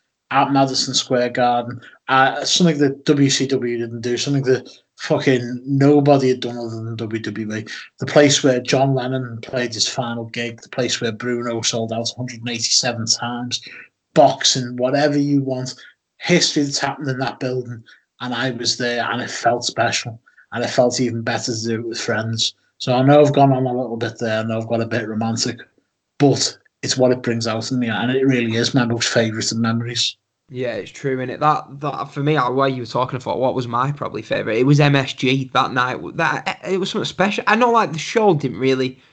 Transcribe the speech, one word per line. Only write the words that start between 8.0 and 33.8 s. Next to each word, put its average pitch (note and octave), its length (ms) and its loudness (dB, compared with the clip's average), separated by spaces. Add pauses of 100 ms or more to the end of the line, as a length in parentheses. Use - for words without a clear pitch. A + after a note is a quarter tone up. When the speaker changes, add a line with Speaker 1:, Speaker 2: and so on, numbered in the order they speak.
Speaker 1:
place D3 380 6
where B2+ 160 4
John C3+ 360 2
Lennon B2+ 460 -4
played B2 320 -6
his A2 140 -2
final A#2 380 -6
gig, A#2 340 -8
the - 100 -20
place B2 300 -2
where A2+ 140 -2
Bruno A#2+ 480 -4
sold A2+ 320 -2
out A#2 180 -4
a - 40 -12
hundred A#2+ 240 -10
and A2+ 100 -8
eighty-seven A#2 560 -2
times, B2 560 -4 (520)
boxing, C3 640 2
whatever C#3 420 0
you C#3+ 240 2
want. C3 340 -6 (420)
History - 460 2
that's C#3 160 -4
happened C#3 280 -4
in B2+ 120 -2
that A#2 200 -6
building, A#2+ 440 -6 (360)
and B2 140 -8
I B2+ 180 -2
was A#2 260 -4
there, A#2+ 320 -2
and A#2+ 120 -2
it B2 80 -6
felt - 340 0
special, A2+ 560 -2 (320)
and A#2+ 120 -4
it A2+ 60 -2
felt B2 300 4
even A#2 220 -2
better A#2 320 -4
to A2+ 100 -6
do A2+ 120 -2
it A#2 120 -4
with A2+ 120 -8
friends. A2+ 560 -2 (220)
So - 160 -2
I C3 100 4
know C#3+ 180 8
I've C#3 100 6
gone C#3 220 6
on C3 140 0
a B2 100 -2
little A#2 180 -4
bit A2+ 240 -4
there, A2 200 0
I A2 40 -2
know A2+ 140 -2
I've A2+ 100 -4
got A2+ 140 0
a A2 60 -2
bit A2+ 200 -4
romantic, A2+ 520 -4 (580)
but - 400 2 (240)
it's - 160 -4
what B2+ 140 6
it B2 100 -2
brings A#2 260 -2
out A2+ 240 -4
in B2+ 80 0
me, A#2+ 100 -2
and A2 220 -2
it C3+ 140 2
really A#2 300 2
is A#2+ 180 0
my B2 120 2
most A2+ 220 -2
favourite A2+ 440 0
of A2+ 80 -2
memories. A#2 580 -2 (320)
Speaker 2:
Yeah, B2+ 240 -6
it's G2+ 180 -8
true, C3+ 260 -6
innit? B2+ 220 -8
That, C#3+ 400 -2
that D3 320 -8
for D3 100 -6
me, D3 160 2
I, B2 120 2
while C3+ 180 2
you B2+ 140 -4
were A2+ 60 -10
talking, B2+ 300 -4
I B2 40 -10
thought, - 180 -4
what B2 160 0
was A#2+ 140 -4
my B2 220 -2